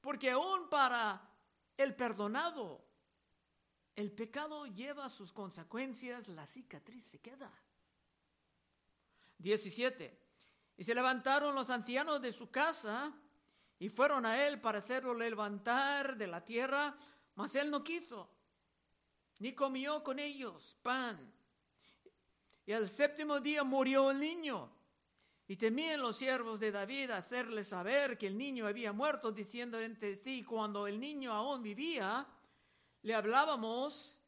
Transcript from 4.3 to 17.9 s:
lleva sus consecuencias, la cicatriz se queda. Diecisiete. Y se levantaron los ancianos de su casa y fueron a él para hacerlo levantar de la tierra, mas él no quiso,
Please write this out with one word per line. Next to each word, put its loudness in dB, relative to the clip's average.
lleva -8
sus -12
consecuencias, -8
la -12
cicatriz -16
se -18
queda. -14
Diecisiete. -2
Y -8
se 2
levantaron 4
los 0
ancianos 0
de -2
su -12
casa 0
y -6
fueron 4
a 4
él 0
para 0
hacerlo -2
levantar 0
de -4
la -6
tierra, 0
mas -4
él 2
no 0
quiso, -6